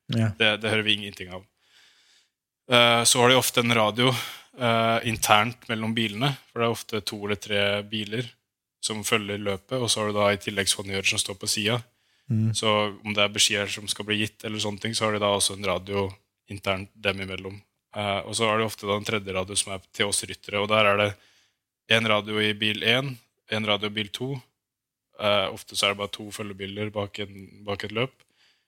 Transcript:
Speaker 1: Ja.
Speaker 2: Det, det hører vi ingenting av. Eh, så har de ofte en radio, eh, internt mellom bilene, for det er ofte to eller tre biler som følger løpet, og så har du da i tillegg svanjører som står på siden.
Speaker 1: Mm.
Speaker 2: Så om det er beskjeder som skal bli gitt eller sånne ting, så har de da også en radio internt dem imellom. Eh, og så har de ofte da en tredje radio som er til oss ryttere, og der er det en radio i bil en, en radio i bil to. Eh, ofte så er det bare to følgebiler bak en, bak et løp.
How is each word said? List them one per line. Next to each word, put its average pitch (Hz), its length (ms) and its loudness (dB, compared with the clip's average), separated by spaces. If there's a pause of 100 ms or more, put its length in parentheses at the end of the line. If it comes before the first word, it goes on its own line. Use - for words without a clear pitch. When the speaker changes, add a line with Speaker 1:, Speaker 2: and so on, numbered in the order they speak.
Speaker 1:
Ja. 113 280 0
Speaker 2:
Det, 107 260 2
det 110 80 0
hører 110 120 2
vi 104 140 2
ingenting 101 360 -12
av. 92 120 -12 (1200)
Eh, 120 360 6
så 127 180 4
har 123 60 10
de 131 100 8
ofte - 240 2
en 117 100 2
radio, 113 360 4 (500)
eh, 113 480 2
internt 113 600 4
mellom 110 260 -2
bilene, 113 380 0 (180)
for - 80 -8
det 117 80 2
er 117 80 2
ofte - 320 -6
to 107 180 -8
eller 104 120 0
tre 101 500 0
biler 107 400 -4 (560)
som 107 220 -6
følger 104 340 -2
løpet, 104 400 -4
og 123 100 -2
så 110 140 0
har 107 80 0
du 104 80 -2
da 104 140 4
i 101 100 -2
tillegg 98 240 -2
svanjører 98 400 -2
som 104 160 0
står 98 160 -8
på - 80 -12
siden. 110 380 0 (440)
Speaker 1:
Mm. 110 240 2
Speaker 2:
Så 104 520 0
om 104 100 -6
det 104 80 2
er 101 60 4
beskjeder 104 420 0
som 104 160 -10
skal - 200 -6
bli 104 200 0
gitt - 180 -14
eller 107 140 -6
sånne 104 220 -4
ting, 110 140 -4
så 113 120 -2
har 107 60 0
de 104 80 -2
da 104 100 4
også 101 240 2
en 98 100 -10
radio 95 440 -2 (420)
internt 98 400 -6 (100)
dem 98 200 -2
imellom. 95 340 -10 (420)
Eh, 101 300 -2
og 110 100 -6
så 113 120 2
har 107 100 2
de 113 80 2
ofte - 200 -8
da 101 120 2
en 104 60 -8
tredje 101 280 -4
radio 95 220 -4
som 98 180 -2
er 95 80 -8 (140)
til 107 160 0
oss - 140 -2
ryttere, 98 360 -8
og 104 80 0
der 107 160 4
er 101 140 6
det 104 160 2 (760)
en 113 220 4
radio 107 300 0
i 107 120 2
bil 104 300 -2
en, 127 340 0 (320)
en 107 180 -2
radio 104 220 0
i 104 60 -8
bil 107 180 -4
to. 135 220 -6 (840)
Eh, 101 340 2
ofte - 220 -16
så 101 100 4
er 101 80 2
det 101 80 -6
bare 101 100 -6
to 107 180 -12
følgebiler 101 640 -8
bak 101 280 -4
en, 98 440 -14
bak 101 200 -6
et 104 80 -8
løp. 120 200 -2 (560)